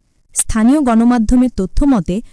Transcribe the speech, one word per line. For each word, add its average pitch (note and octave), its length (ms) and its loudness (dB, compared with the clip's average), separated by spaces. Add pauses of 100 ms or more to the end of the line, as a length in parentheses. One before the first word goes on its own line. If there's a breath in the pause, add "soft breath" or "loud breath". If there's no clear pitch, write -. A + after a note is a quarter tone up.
(340)
স্থানীয় A#3+ 460 0
গণমাধ্যমের B3 760 2
তথ্য F#3+ 280 -2
মতে A3 380 0 (100)